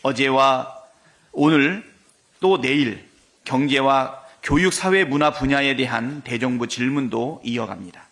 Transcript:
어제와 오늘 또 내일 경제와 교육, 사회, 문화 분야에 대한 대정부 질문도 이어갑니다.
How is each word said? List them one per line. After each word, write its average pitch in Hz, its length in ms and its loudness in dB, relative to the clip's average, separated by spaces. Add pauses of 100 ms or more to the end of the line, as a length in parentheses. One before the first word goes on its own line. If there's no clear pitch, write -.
어제와 135 680 2 (600)
오늘 156 500 2 (560)
또 185 220 2
내일 131 480 -2 (340)
경제와 135 800 0 (180)
교육, 175 300 2
사회, 190 320 0
문화 147 280 0
분야에 139 440 0
대한 123 480 -4
대정부 123 440 -4
질문도 127 760 -4
이어갑니다. 101 680 -8